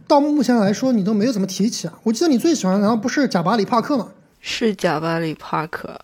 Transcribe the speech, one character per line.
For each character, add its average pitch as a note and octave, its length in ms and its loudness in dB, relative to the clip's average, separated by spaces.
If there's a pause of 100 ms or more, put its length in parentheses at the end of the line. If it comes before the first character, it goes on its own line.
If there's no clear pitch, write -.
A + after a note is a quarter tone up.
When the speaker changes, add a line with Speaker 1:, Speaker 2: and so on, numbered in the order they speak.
Speaker 1:
到 C#4+ 140 6
目 D4 220 2
前 B3 120 2
来 G#3 160 2
说 C4 200 0
你 G#3+ 120 2
都 G3 80 0
没 G3+ 140 2
有 C4+ 60 0
怎 G3+ 100 -2
么 F3 60 -2
提 F#3+ 200 -2
起 - 200 -6
啊。 D#3+ 60 -10 (100)
我 A3+ 100 0
记 C#4 100 0
得 E4+ 60 4
你 B3 80 4
最 E4 160 2
喜 G3 140 -2
欢 F#3 80 2
的 G#3 60 2
难 G3+ 60 2
道 A#3 80 2
不 A#3 140 -4
是 C#4 180 0
贾 F3+ 140 0
巴 G3 160 2
里 G3 80 0
帕 A#3 160 0
克 C#4+ 160 -2
吗？ G#3 100 -4 (320)
Speaker 2:
是 - 360 -2
贾 D#3 240 0
巴 E3 180 -2
里 D#3+ 160 -4
帕 D#3+ 320 -6
克， - 380 -12